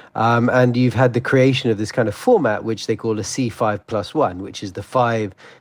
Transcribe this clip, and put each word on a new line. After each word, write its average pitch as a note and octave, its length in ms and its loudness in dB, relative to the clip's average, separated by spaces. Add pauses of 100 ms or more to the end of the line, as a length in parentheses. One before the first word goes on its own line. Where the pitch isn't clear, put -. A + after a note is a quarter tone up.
(160)
Um, A#2 340 2
and B2 280 4
you've B2 180 2
had B2 180 2
the A#2+ 80 0
creation C3 480 2
of G#2 80 2
this G#2+ 140 -6
kind A#2 160 0
of G2+ 80 -6
format, C#3+ 480 2
which A2 240 -6
they A2+ 80 -2
call G#2+ 240 -4
a A2 40 -8
C B2+ 260 -4
five G#2+ 360 -4
plus G#2 300 -6
one, F#2+ 260 0
which - 220 -12
is F#2+ 100 -12
the G#2 100 -10
five A2+ 520 -2 (260)